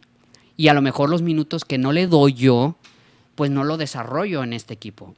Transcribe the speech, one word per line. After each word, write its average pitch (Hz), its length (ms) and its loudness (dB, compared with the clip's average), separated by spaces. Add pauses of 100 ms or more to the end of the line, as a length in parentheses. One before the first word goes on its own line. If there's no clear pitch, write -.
(580)
Y 156 100 4
a 147 60 8
lo 143 80 4
mejor 139 280 0
los 170 120 0
minutos 160 420 -4
que 139 140 -6
no 131 140 0
le 180 160 0
doy 143 260 6
yo, 127 420 2 (600)
pues 147 140 -2
no 139 140 -2
lo 156 140 -4
desarrollo 143 680 -6
en 117 100 -8
este 117 200 -12
equipo. 104 440 -18